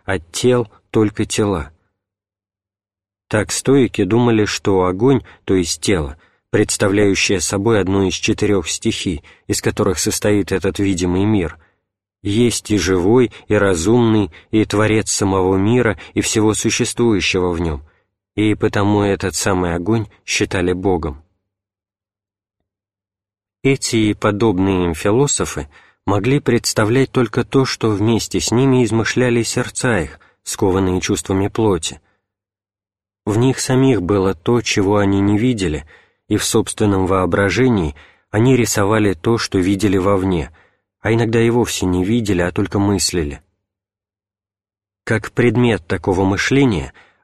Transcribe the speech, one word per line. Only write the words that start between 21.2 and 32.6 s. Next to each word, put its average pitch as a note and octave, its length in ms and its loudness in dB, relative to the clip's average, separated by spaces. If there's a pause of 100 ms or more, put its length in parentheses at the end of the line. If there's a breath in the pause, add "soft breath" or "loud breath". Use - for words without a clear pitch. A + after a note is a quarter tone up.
Эти C3+ 340 0
и G#2+ 180 2
подобные G2 720 0
им E2+ 80 -2
философы G#2 720 -2 (360 soft breath)
могли G#2+ 360 0
представлять A#2+ 680 0
только A#2 340 0
то, C3+ 200 0
что - 260 -2
вместе G#2 500 0
с - 100 -4
ними B2+ 340 2
измышляли A#2 580 0
сердца A#2 580 -2
их, C#2+ 200 -8 (220 soft breath)
скованные F#2 580 0
чувствами G2 480 -2
плоти. G2+ 520 -2 (1200)